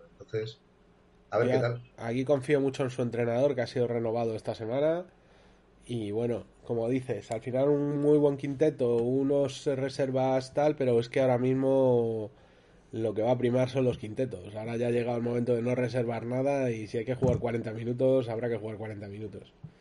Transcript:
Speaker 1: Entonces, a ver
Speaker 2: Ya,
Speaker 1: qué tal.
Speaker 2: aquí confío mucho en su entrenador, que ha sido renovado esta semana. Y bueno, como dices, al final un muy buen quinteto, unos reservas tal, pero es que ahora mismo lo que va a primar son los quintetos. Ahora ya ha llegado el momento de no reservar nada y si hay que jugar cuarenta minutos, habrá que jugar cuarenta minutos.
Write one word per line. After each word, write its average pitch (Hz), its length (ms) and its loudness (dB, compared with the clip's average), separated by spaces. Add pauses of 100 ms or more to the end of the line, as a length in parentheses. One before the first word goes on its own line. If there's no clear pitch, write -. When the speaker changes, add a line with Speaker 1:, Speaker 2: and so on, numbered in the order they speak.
(120)
Speaker 1:
Entonces, 110 480 -8 (720)
a 104 80 -2
ver 120 100 2
Speaker 2:
Ya, 110 60 0
Speaker 1:
qué 113 80 4
tal. 120 340 -4
Speaker 2:
aquí 117 300 -4
confío 139 340 2
mucho 135 240 0
en 127 60 0
su 127 140 -6
entrenador, 120 520 0
que 123 60 -2
ha 117 60 -2
sido 120 200 0
renovado 117 480 -2
esta 110 180 -6
semana. 143 520 -2 (840)
Y 110 220 -4
bueno, 110 380 -4 (160)
como 117 260 -2
dices, 127 400 -4
al 113 120 -4
final 131 280 0
un 147 320 0
muy 147 160 6
buen 143 200 4
quinteto, 139 580 0
unos 135 720 0
reservas 131 880 0
tal, 147 200 2
pero 123 240 2
es 117 100 -4
que 135 120 0
ahora 131 160 4
mismo 127 920 2 (600)
lo 113 220 -2
que 104 80 -2
va 113 80 2
a 127 80 4
primar 123 320 2
son 131 160 0
los 120 140 0
quintetos. 107 560 -6
Ahora 113 220 -6
ya 120 100 0
ha - 20 0
llegado 120 260 0
el 117 60 -2
momento 120 320 0
de 117 80 2
no 123 140 0
reservar 120 500 -2
nada 131 460 0
y 110 160 -6
si 117 100 -4
hay 113 80 -2
que 127 80 -2
jugar 123 240 2
cuarenta 113 340 -4
minutos, 123 580 0
habrá 117 200 -4
que 117 80 -2
jugar 107 200 -8
cuarenta 101 300 -10
minutos. 98 460 -12 (280)